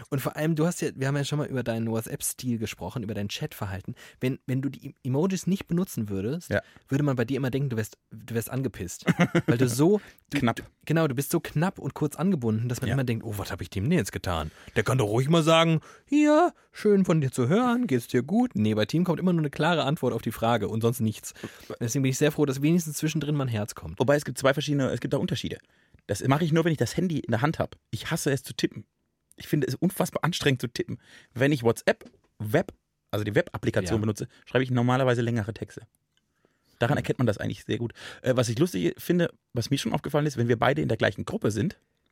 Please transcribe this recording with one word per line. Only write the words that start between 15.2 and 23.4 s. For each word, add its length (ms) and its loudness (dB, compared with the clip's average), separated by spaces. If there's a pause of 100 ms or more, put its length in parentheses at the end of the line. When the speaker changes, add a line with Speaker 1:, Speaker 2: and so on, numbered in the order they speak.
Speaker 1:
mal 120 6
sagen, 380 6 (240)
„Hier, 480 4 (200)
schön 340 4
von 160 4
dir 100 0
zu 160 2
hören, 380 2
geht's 220 0
dir 140 2
gut?“ 320 2
Nee, 200 2
bei 100 2
Team 200 2
kommt 160 0
immer 120 2
nur 100 2
eine 80 -2
klare 340 2
Antwort 280 0
auf 100 -2
die 100 -4
Frage 360 2
und 140 -2
sonst 180 2
nichts. 320 -2 (480)
Deswegen 220 -2
bin 80 2
ich 80 -4
sehr 140 4
froh, 120 2
dass 160 -2
wenigstens 380 2
zwischendrin 360 0
mein 140 0